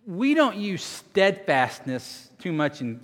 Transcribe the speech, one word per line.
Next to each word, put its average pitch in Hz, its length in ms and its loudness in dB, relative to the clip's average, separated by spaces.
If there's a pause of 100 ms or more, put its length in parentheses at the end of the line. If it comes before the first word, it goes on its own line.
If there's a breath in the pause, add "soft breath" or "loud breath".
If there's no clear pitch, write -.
we 233 280 0
don't 269 240 2
use 202 260 -4
steadfastness - 1500 0
too 180 140 -6
much 151 300 0
in 120 220 -6